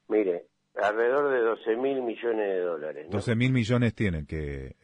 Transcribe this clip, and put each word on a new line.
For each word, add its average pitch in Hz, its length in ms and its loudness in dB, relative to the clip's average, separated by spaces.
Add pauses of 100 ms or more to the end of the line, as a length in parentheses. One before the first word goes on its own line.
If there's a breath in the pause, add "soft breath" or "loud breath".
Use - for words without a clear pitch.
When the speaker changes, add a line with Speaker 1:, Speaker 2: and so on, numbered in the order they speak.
Speaker 1:
mire, 101 380 2 (300)
alrededor 120 560 2
de 131 100 2
doce 113 340 0
mil 135 260 0
millones 113 460 -2
de 95 120 0
dólares, 76 460 -4
¿no? 85 60 -14
Speaker 2:
Doce 101 240 -2
mil 127 180 2
millones 120 400 2
tienen, 82 320 -2
que 71 580 -8